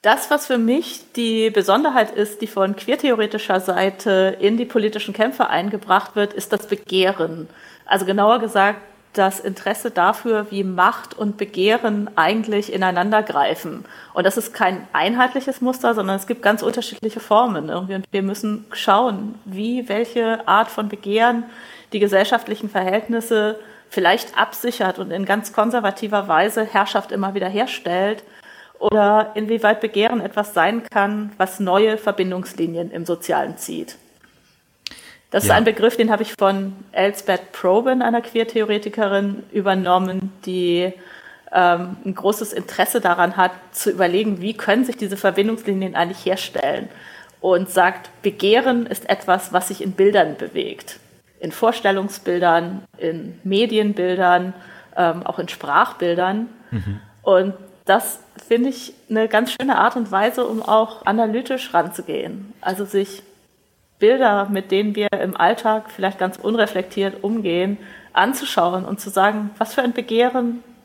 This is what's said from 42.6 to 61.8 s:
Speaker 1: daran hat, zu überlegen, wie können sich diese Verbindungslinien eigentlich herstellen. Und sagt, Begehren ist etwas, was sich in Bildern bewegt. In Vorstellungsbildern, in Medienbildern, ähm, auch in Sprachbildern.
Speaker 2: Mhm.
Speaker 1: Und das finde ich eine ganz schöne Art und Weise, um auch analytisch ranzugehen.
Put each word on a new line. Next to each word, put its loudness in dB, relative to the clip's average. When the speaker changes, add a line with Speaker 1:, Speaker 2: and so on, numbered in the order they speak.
Speaker 1:
daran 2
hat, 4
zu -2
überlegen, 0
wie -4
können 2
sich -6
diese -6
Verbindungslinien 0
eigentlich -2
herstellen. -4
Und 2
sagt, 2
Begehren 2
ist -8
etwas, 0
was 0
sich -8
in -4
Bildern 4
bewegt. -8
In -8
Vorstellungsbildern, 0
in -6
Medienbildern, 2
ähm, 0
auch -6
in -6
Sprachbildern. 0
Speaker 2:
Mhm. -6
Speaker 1:
Und 4
das 2
finde 2
ich -10
eine 2
ganz 0
schöne 0
Art 4
und -4
Weise, 0
um -4
auch 0
analytisch -2
ranzugehen. -4